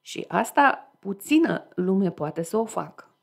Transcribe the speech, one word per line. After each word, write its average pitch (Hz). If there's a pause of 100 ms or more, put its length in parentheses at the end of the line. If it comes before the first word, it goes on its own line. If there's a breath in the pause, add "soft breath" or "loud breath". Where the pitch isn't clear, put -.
Și -
asta -
puțină 202
lume 185
poate 156
să 170
o 226
facă. 175 (120)